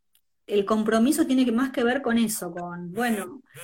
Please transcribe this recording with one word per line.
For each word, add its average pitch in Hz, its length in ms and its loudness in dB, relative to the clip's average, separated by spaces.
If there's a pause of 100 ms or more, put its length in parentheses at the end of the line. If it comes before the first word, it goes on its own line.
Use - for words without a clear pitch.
(460)
el 202 180 2
compromiso 220 640 2
tiene 262 180 4
que, 240 80 0
más 262 200 0
que 262 120 -2
ver 254 180 0
con 233 160 0
eso, 202 340 -2
con, 175 400 -10
bueno, 208 500 -4 (220)